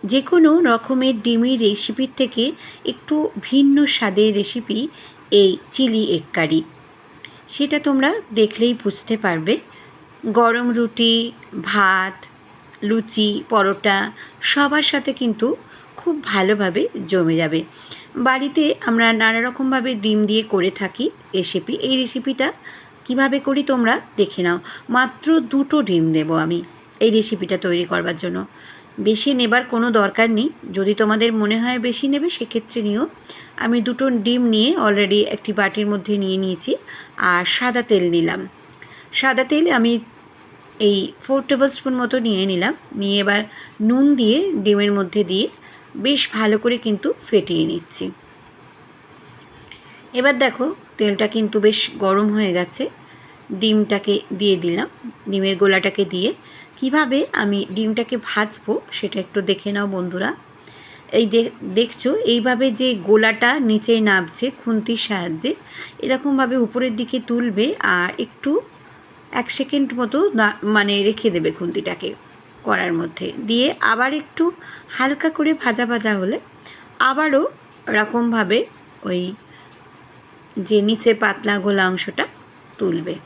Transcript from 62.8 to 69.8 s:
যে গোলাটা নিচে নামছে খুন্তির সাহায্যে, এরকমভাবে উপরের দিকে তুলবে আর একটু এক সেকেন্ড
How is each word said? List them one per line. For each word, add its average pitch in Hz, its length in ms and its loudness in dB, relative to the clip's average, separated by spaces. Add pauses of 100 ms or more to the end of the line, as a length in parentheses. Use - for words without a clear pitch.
যে 254 80 2 (200)
গোলাটা 220 420 4 (200)
নিচে 214 220 2 (160)
নামছে 190 380 0 (140)
খুন্তির 220 460 -2
সাহায্যে, 175 440 -4 (540)
এরকমভাবে 262 520 0 (100)
উপরের 247 340 -2
দিকে 240 160 -4 (120)
তুলবে 233 380 0 (300)
আর 175 140 0 (140)
একটু - 260 -6 (880)
এক 247 80 -8 (100)
সেকেন্ড 277 300 0 (120)